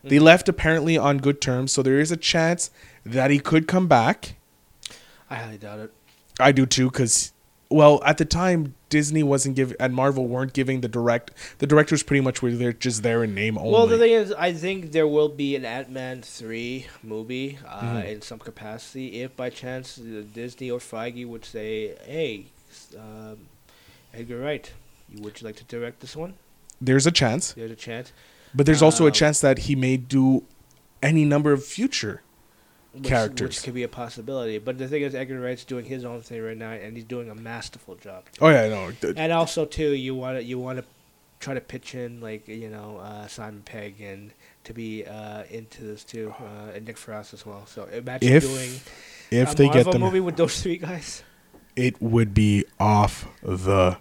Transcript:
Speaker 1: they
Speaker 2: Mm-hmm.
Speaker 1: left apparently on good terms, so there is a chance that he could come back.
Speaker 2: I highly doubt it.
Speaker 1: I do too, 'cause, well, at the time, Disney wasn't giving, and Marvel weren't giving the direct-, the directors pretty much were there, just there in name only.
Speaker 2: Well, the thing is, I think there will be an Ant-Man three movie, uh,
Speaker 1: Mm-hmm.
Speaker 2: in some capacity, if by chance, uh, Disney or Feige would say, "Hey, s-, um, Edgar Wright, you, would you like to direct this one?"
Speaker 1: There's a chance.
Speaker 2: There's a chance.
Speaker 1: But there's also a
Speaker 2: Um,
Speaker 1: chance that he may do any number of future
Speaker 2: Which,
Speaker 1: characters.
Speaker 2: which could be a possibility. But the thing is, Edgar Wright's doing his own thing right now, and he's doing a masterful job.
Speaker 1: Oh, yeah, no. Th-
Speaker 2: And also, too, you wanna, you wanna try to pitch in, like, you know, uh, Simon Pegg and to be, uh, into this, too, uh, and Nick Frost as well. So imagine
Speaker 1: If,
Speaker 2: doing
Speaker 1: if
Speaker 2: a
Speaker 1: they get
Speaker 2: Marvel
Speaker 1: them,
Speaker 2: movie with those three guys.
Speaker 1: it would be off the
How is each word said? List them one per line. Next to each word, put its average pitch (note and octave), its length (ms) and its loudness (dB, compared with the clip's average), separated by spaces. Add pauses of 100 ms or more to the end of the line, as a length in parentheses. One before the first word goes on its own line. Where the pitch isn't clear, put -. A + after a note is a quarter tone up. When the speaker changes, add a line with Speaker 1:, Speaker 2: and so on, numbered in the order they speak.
Speaker 1:
they C#3 120 4
Speaker 2:
Mm-hmm. D3+ 100 8
Speaker 1:
left F3 240 8
apparently D#3+ 480 2
on C#3 180 4
good C#3 240 0
terms, C3 320 -2
so C3+ 100 0
there C3+ 180 4
is D#3 120 0
a E3 60 -2
chance E3 520 0 (360)
that C3 240 2
he C#3+ 80 4
could D#3+ 280 2
come F#3 200 2
back. B2+ 480 2 (960)
Speaker 2:
I B2+ 60 -8
highly A2+ 200 -12
doubt G#2 220 -16
it. A2 140 -16 (480)
Speaker 1:
I C3+ 120 10
do C3 140 4
too, B2+ 240 0
'cause, - 420 0 (380)
well, D3 340 10
at D3+ 140 4
the E3 60 0
time, E3+ 500 0 (140)
Disney D3+ 340 2
wasn't C#3 320 2
giving, C3 240 0
and B2+ 160 0
Marvel C3 320 2
weren't B2+ 280 -4
giving C3 260 0
the A#2+ 80 -4
direct-, A#2 420 0 (280)
the C#3+ 80 0
directors D3 360 4
pretty C#3+ 200 2
much B2+ 200 -2
were B2 100 0
there, A#2+ 200 0
just A2 300 -4
there A#2 200 2
in G#2+ 120 -2
name G#3 220 -2
only. - 140 -4
Speaker 2:
Well, A3+ 160 6
the A3+ 120 2
thing A#3 140 6
is, G#3 200 0
I F3 200 -2
think E3+ 400 -8
there D#3 140 2
will D3+ 220 2
be C#3 280 -4
an B2+ 80 -6
Ant-Man B2+ 580 -10
three A#2+ 640 -10 (160)
movie, B2+ 640 -8
uh, G2+ 140 -16
Speaker 1:
Mm-hmm. A#2 280 -6
Speaker 2:
in G#2+ 140 -12
some A2+ 160 -18
capacity, A2+ 840 -14
if C3 140 -14
by B2 140 -6
chance, B2+ 480 -14
uh, A2+ 240 -14 (120)
Disney A#2+ 360 -12
or B2 100 -6
Feige A#2+ 460 -12
would A2+ 180 -16
say, G#2+ 500 -8 (100)
"Hey, B2+ 420 -8 (240)
s-, - 280 -20
um, A2 380 -18 (760)
Edgar A#2+ 280 -12
Wright, C#3+ 320 -8 (380)
you, G#2 120 -18
would G#2 180 -14
you A#2 60 -14
like G#2+ 100 -12
to A#2 80 -20
direct A#2+ 360 -12
this - 160 -18
one?" E3+ 180 -12 (460)
Speaker 1:
There's C3 260 4
a E3+ 60 4
chance. B2+ 400 0
Speaker 2:
There's A2+ 180 -14
a A2+ 60 -16
chance. A#2+ 360 -14 (420)
Speaker 1:
But C#3 120 2
there's D#3 160 6
also D#3 220 8
a D3 40 8
Speaker 2:
Um, C#3+ 60 6
Speaker 1:
chance D3+ 260 2
that C3+ 200 4
he C#3+ 160 -2
may C3 200 2
do C3 480 2 (580)
any D#3 220 4
number D3 280 4
of C#3 120 0
future G3 560 -6 (760)
Speaker 2:
Which, C3 100 -14
Speaker 1:
characters. A2 440 0
Speaker 2:
which - 140 -10
could B2 120 -10
be B2 100 -6
a A#2+ 40 -8
possibility. A#2 720 -8
But B2+ 200 -8
the C3 80 -8
thing C#3+ 160 -2
is, C3+ 120 -6
Edgar C3 260 -8
Wright's B2 240 -8
doing B2 220 -10
his B2+ 180 -10
own A#2+ 160 -12
thing A2+ 220 -14
right A2+ 140 -10
now, A2 160 -12
and G#2+ 240 -14
he's A2+ 100 -16
doing A#2+ 240 -10
a G#2+ 40 -18
masterful A2+ 600 -16
job. F#2 280 -20 (160)
Speaker 1:
Oh, D#3 80 8
yeah, A#2+ 200 6
no. F#2+ 220 -6 (100)
Th- - 160 -2
Speaker 2:
And D#3+ 160 -2
also, E3 320 0
too, D3 280 -2
you C3 220 -4
wanna, C3 260 -8
you B2 180 -8
wanna B2+ 260 -8 (560)
try C3+ 140 -10
to B2 60 -6
pitch - 340 -16
in, A#2+ 260 -12
like, A2 280 -14
you A2 200 -14
know, G#2 300 -16
uh, G#2 300 -16
Simon G#2+ 360 -16
Pegg G#2 360 -16
and G2+ 320 -16 (320)
to - 100 -18
be, A2 320 -10
uh, G#2+ 440 -14
into A2+ 340 -16
this, G#2+ 200 -14
too, A2 340 -12
uh, G#2 360 -18
and A2 120 -14
Nick A2+ 120 -16
Frost G#2+ 360 -14
as - 120 -20
well. G2+ 200 -16
So G#2 260 -16
imagine B2 400 0
Speaker 1:
If, D3 120 10
Speaker 2:
doing C3 360 -6 (500)
Speaker 1:
if B2+ 220 2
Speaker 2:
a - 40 -2
Speaker 1:
they C#3 100 8
get C#3+ 80 2 (120)
Speaker 2:
Marvel F#3 60 2
Speaker 1:
them, - 100 2
Speaker 2:
movie F#3+ 180 0
with F3 160 -4
those - 260 0
three F3 140 -4
guys. F3 460 -12 (520)
Speaker 1:
it B2+ 280 0
would A2+ 320 2
be G#2 300 4 (140)
off G#2 480 2 (160)
the F#2 580 2